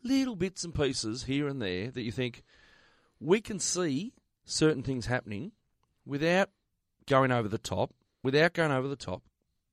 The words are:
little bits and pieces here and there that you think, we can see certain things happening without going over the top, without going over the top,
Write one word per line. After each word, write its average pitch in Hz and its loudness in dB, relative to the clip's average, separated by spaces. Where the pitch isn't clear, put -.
little 262 2
bits 185 -4
and 156 -10
pieces 131 0
here 139 0
and 139 -4
there 95 -2
that 123 -8
you 113 -4
think, 123 -4
we 180 2
can 208 -6
see 175 -2
certain 151 2
things 123 -4
happening 120 -4
without 165 2
going 131 4
over 117 2
the 107 -2
top, - -2
without 147 4
going 160 2
over 131 0
the 139 -6
top, - -8